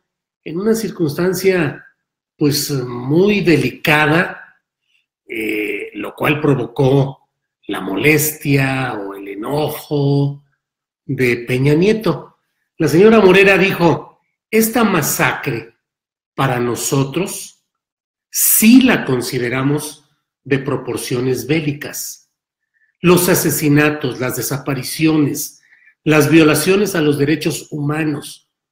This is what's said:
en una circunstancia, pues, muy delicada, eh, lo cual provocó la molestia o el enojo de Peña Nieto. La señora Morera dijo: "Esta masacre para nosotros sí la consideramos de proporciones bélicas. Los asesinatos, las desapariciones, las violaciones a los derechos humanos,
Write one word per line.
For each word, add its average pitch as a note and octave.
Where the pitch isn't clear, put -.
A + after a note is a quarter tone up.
en D#3+
una G#3+
circunstancia, F3+
pues, C#3+
muy C#3
delicada, D3+
eh, G#2+
lo G#2
cual C3
provocó C#3
la G2+
molestia C3+
o G2
el G2
enojo C#3+
de B2
Peña C3
Nieto. F#3
La D#3+
señora G#3
Morera G3
dijo: E3+
"Esta A3
masacre C#3+
para B2+
nosotros C#3
sí -
la G3+
consideramos C3
de C3+
proporciones B2
bélicas. -
Los F3
asesinatos, D3+
las B2
desapariciones, C#3
las D3+
violaciones E3
a E3+
los D3
derechos D3
humanos, D3+